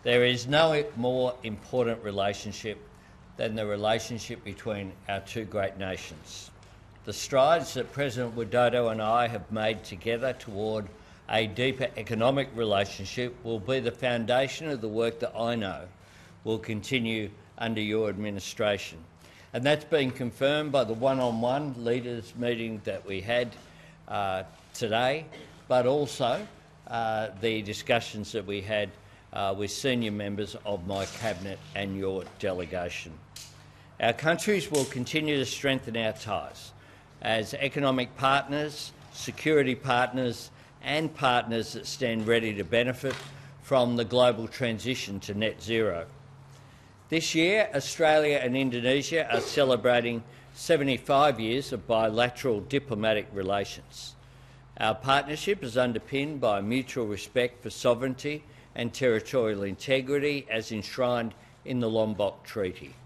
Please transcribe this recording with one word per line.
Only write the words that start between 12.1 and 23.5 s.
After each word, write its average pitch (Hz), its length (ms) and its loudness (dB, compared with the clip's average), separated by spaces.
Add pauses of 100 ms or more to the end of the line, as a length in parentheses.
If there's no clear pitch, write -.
relationship 107 800 0 (100)
will 117 160 -4
be 131 200 0
the 117 100 0
foundation 123 800 0
of 127 120 -4
the 110 60 -4
work 113 340 0
that 113 140 -6
I 117 200 0
know 90 300 -4 (580)
will 110 160 -2
continue 110 720 -2 (260)
under 113 240 -2
your 107 260 2
administration. 101 920 -2 (520)
And 123 120 -4
that's 151 220 2
been 139 260 2
confirmed 139 600 0
by 135 120 4
the 110 100 -2
one-on-one 123 880 0
leaders 120 520 -2
meeting 113 480 -2
that 95 200 -6
we 98 160 -6
had, 120 300 0 (580)